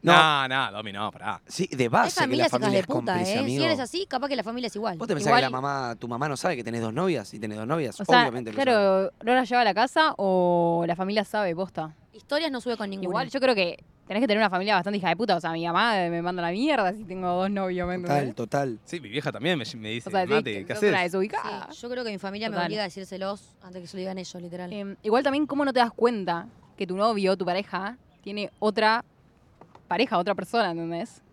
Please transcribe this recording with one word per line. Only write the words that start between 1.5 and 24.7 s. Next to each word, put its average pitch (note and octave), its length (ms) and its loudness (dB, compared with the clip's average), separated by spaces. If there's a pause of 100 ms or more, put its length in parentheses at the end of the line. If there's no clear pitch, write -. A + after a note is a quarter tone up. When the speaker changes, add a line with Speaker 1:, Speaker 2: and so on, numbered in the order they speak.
Speaker 1:
de B2 200 0
base A3+ 200 4
Speaker 3:
Hay - 20 -2
Speaker 1:
que - 100 -2
la - 40 4
Speaker 3:
familias B3+ 240 2
hijas - 20 2 (100)
Speaker 1:
familia G#3+ 160 2
Speaker 3:
de G3 40 4
Speaker 1:
es F#3+ 60 -4
Speaker 3:
puta, C4+ 80 -2 (200)
Speaker 1:
cómplice, F3+ 200 0
Speaker 3:
¿eh? A#3 40 0
Speaker 1:
amigo. C4+ 200 0
Speaker 3:
Si D4 60 2
eres D#4+ 160 0
así, F4 260 -6
capaz C4+ 220 -4
que C4+ 80 -2
la A3 80 -4
familia A#3 220 -6
es G#3 100 -8
igual. G3+ 220 -4
Speaker 1:
¿Vos A3+ 100 -8
te G#3 60 2
pensás D3 180 2
que A#3+ 80 6
la - 80 2
Speaker 4:
Igual B2+ 140 -4
Speaker 1:
mamá, C3+ 340 -4
tu A#2+ 120 -10
mamá A#2+ 200 -2
no C#3 80 -2
sabe E3+ 200 -2
que A#2+ 80 -8
tenés A2+ 180 -4
dos A2+ 100 -4
novias C#3+ 400 -2
y G#2+ 60 -14
tenés G#2+ 200 -6
dos A2 80 -6
novias? C#3 340 -2
Speaker 4:
O G3+ 40 -6
sea, B3 180 6
Speaker 1:
Obviamente A#3 280 -2
lo G#3+ 60 -10
Speaker 4:
claro, C4 160 2
Speaker 1:
sabe. G3 380 4 (120)
Speaker 4:
¿no A#3 120 2
la B3+ 100 4
lleva B3 160 2
a A#3+ 40 6
la G3 100 4
casa C4+ 440 4
o F3 680 4
la E3+ 100 0
familia G3 280 0
sabe, G3+ 300 -2
posta? E3 400 -6 (180)
Speaker 3:
Historias D4 380 -2
no B3+ 100 -4
sube A#3+ 160 -4
con G#3 140 -6
ninguna. F#3+ 180 -6
Speaker 4:
Igual A3 220 -2
yo C4 100 -2
creo B3+ 140 4
que F3+ 240 0 (280)
tenés G3+ 160 -2
que C4+ 40 2
tener G#3 120 4
una G#3+ 120 4
familia F#3+ 240 0
bastante G3 240 0
hija F3+ 120 0
de E3+ 60 2
puta. G3+ 200 2
O E3 40 0
sea, D#3+ 120 -4
mi E3 120 -4
mamá F#3+ 300 4 (140)
me E3+ 140 -2
manda F3+ 200 -2
la E3+ 80 0
mierda A3 420 2
si G#3+ 120 -10
tengo F#3 240 -6
dos F#3 220 0
novios, F#3 360 -2
¿me F3+ 120 -2
Speaker 1:
Total, F3 180 -4
Speaker 4:
entendés? C3+ 200 0
Speaker 1:
total. A#2+ 480 -2
Speaker 2:
Sí, E3+ 160 -10
mi B2+ 80 -14
vieja C#3+ 220 -4
también C#3 280 0
me, A#2+ 60 -4 (120)
me G#2+ 140 -8
dice, A#2 180 -6
Speaker 4:
O F3 40 -10
sea, F#3 140 2
Speaker 2:
"Mate, A2 340 0
Speaker 4:
sí, - 40 -10
Speaker 2:
¿qué - 100 -6
Speaker 4:
sos G#3 80 -4
una G3+ 160 4
Speaker 2:
haces?". F3+ 140 0
Speaker 4:
desubicada. G3+ 580 -4
Speaker 3:
Sí, D#4 100 -18
yo A#3+ 100 -12
creo B3 140 -6
que A3+ 60 -6
mi G3+ 80 -8
familia G3+ 300 -6
me - 60 -6
Speaker 4:
Total. F3 120 0
Speaker 3:
obliga G#3+ 160 -4
a - 20 -2
decírselos F#3+ 800 -8
antes F#3 200 -16
que E3+ 40 -16
se F3+ 100 -14
lo F#3 40 -8
digan F#3+ 180 -6
ellos, F3+ 240 -12
literal. F3 300 -10